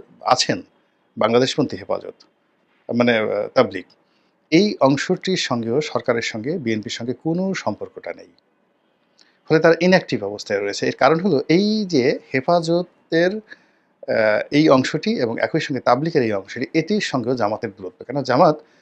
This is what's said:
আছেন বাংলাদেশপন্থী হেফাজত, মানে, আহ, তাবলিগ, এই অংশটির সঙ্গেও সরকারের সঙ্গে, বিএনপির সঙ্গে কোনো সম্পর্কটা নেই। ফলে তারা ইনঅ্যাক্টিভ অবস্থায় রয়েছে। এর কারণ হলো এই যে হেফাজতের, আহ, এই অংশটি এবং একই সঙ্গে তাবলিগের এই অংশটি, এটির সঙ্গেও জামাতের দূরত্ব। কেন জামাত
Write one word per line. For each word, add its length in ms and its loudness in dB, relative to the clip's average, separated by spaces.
আছেন 420 0
বাংলাদেশপন্থী 580 0
হেফাজত, 380 -8
মানে, 220 4
আহ, 360 -2
তাবলিগ, 300 0
এই 300 2
অংশটির 560 0
সঙ্গেও 440 -2
সরকারের 420 -2
সঙ্গে, 360 -6
বিএনপির 320 -4
সঙ্গে 220 -8
কোনো 420 -4
সম্পর্কটা 600 -8
নেই। 140 -20
ফলে 120 4
তারা 200 6
ইনঅ্যাক্টিভ 440 2
অবস্থায় 360 -4
রয়েছে। 260 -4
এর 120 -2
কারণ 220 4
হলো 280 2
এই 360 2
যে 340 2
হেফাজতের, 1000 0
আহ, 1120 -2
এই 180 4
অংশটি 500 2
এবং 220 -4
একই 200 -2
সঙ্গে 200 -4
তাবলিগের 420 2
এই 100 0
অংশটি, 420 -6
এটির 260 0
সঙ্গেও 340 -2
জামাতের 420 -4
দূরত্ব। 280 -14
কেন 180 -6
জামাত 340 4